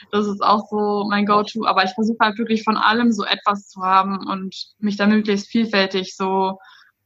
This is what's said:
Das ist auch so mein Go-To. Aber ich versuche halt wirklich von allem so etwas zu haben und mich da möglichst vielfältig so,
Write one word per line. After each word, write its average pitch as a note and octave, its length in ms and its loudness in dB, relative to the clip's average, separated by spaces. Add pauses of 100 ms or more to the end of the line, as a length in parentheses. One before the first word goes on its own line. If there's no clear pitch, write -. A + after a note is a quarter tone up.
(120)
Das G#3 160 0
ist G3+ 160 -4
auch G#3 260 2
so G#3 400 0
mein G3+ 160 2
Go-To. G#3 400 0
Aber F#3+ 180 2
ich F#3+ 80 0
versuche A3 300 -2
halt G#3+ 160 0
wirklich A3 260 0
von G#3+ 140 0
allem A#3 340 2
so G3+ 120 -2
etwas G3+ 460 -4
zu F#3+ 120 -16
haben F#3+ 460 0
und F#3+ 280 -8 (240)
mich G3+ 180 -2
da G3+ 100 2
möglichst G#3+ 400 2
vielfältig G3 680 -2
so, F#3+ 420 -2 (460)